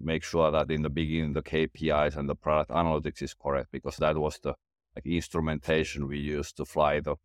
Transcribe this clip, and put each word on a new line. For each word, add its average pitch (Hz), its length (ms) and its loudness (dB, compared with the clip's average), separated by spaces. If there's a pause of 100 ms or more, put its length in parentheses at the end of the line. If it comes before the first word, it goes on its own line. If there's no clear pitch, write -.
make 80 240 -2
sure 82 260 4
that 78 200 2
in 78 100 0
the 76 100 0
beginning, 78 440 0
the 76 80 0
K 80 240 0
P 78 240 -2
Is 76 260 4
and 71 140 -2
the 73 40 -2
product 76 360 0
analytics 78 500 0
is 69 140 -6
correct, 69 360 -2
because 67 280 -8
that 78 180 2
was 76 260 -2
the, 69 120 -4 (420)
like, - 100 -12
instrumentation 78 1000 0
we 71 100 -6
used 73 380 -4
to 76 80 -6
fly 73 340 2
the 73 160 -2 (100)